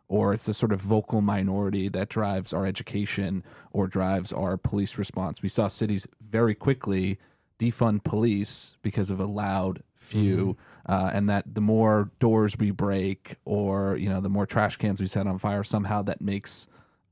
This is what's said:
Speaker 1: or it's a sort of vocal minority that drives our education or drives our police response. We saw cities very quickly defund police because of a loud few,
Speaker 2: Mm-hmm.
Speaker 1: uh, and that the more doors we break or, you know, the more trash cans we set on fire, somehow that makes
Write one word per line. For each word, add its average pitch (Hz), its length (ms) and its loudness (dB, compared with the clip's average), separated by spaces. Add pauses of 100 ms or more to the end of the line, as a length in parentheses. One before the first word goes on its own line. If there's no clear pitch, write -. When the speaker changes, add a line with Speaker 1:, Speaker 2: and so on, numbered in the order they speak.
Speaker 1:
or 101 240 2
it's 113 160 -2
a 107 60 0
sort 107 180 0
of 95 80 0
vocal 107 400 2
minority 98 720 0
that 95 180 -2
drives 101 460 -2
our 92 100 -2
education 95 800 -4 (260)
or 101 160 0
drives 92 460 -2
our 92 240 -2
police - 400 -2
response. 92 460 -6
We 98 80 -4
saw 107 180 2
cities 104 380 -2 (200)
very 110 280 2
quickly 98 640 0 (400)
defund 113 440 2
police 104 800 -2
because 101 300 -2
of 95 100 -2
a 98 60 -2
loud 98 560 -2 (120)
few, 98 640 0 (320)
Speaker 2:
Mm-hmm. 92 40 0
Speaker 1:
uh, 95 200 2
and 101 160 2
that 101 260 0
the 107 60 -2
more 107 500 4 (100)
doors 110 360 4
we 107 140 4
break 98 640 -2 (100)
or, 98 520 0
you 101 120 -2
know, 95 140 0
the 101 80 -2
more 101 160 0
trash - 300 0
cans 101 240 -2
we 95 80 0
set 101 180 -2
on 95 120 0
fire, 101 260 -2
somehow 104 380 0
that 98 200 -4
makes 101 440 -4 (460)